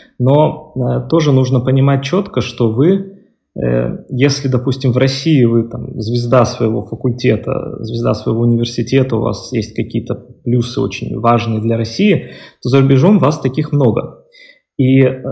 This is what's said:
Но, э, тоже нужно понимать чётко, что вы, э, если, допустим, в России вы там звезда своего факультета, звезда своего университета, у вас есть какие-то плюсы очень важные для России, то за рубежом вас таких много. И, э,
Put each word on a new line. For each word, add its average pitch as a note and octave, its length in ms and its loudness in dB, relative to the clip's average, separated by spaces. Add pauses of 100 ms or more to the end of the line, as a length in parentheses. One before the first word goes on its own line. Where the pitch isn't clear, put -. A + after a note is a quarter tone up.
(180)
Но, C#3+ 580 2
э, B2 320 -4
тоже D#3 240 2
нужно C3 280 2
понимать C3+ 420 2
чётко, F#3+ 380 -2
что A2+ 320 -2
вы, F3 460 0 (380)
э, A#2+ 420 -2 (100)
если, C3+ 400 0
допустим, B2+ 440 0
в B2+ 40 0
России C3+ 480 2
вы A#2 240 2
там - 320 -10
звезда A#2+ 440 2
своего A2+ 380 -2
факультета, - 960 -4
звезда A2+ 340 -2
своего A2+ 280 -2
университета, A#2+ 720 0
у G#2+ 40 0
вас A#2 320 -6
есть A2+ 240 -4
какие-то A2+ 380 -6 (300)
плюсы A#2+ 360 -2
очень A2 400 -6
важные A2+ 400 0
для A2+ 160 -2
России, E3 540 0 (320)
то C3 60 -4
за C3+ 120 4
рубежом C#3 380 4
вас D3 220 2
таких D#3+ 320 -4
много. C3 520 0 (540)
И, C3 240 4
э, C3 300 0